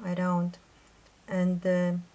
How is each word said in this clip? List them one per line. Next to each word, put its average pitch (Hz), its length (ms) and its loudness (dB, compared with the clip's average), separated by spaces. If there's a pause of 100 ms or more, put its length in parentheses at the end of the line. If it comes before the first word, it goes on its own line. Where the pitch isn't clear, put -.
around 180 520 0 (720)
and, 180 380 0
uh, 180 280 2 (220)